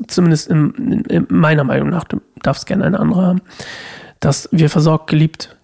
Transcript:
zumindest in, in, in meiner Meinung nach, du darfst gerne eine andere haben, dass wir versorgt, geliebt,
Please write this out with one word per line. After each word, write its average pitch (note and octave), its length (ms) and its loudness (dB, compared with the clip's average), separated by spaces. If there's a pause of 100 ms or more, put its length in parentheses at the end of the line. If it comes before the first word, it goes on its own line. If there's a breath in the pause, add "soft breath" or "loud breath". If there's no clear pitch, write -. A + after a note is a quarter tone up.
zumindest E3 420 2
in, D3+ 260 0
in, - 300 -2
in E3 260 0
meiner D#3 340 2
Meinung C3+ 240 -2
nach, D#3+ 160 -4
du - 160 -8 (220)
darfst - 240 -2
gerne - 180 -2
eine F#3 160 0
andere F#3 220 0
haben, F#3 200 0 (800 loud breath)
dass - 320 -2
wir D#3+ 160 4
versorgt, D#3 400 2
geliebt, - 560 -2